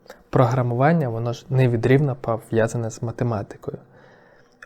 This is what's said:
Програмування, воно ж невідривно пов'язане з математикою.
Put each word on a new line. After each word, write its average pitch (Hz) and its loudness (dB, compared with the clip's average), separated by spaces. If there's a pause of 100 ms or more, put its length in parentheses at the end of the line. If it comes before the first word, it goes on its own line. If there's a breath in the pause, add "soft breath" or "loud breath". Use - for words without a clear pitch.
(300 loud breath)
Програмування, 131 2
воно 117 -4
ж - -12
невідривно 131 2
пов'язане 113 -2
з - -14
математикою. - -6 (880 soft breath)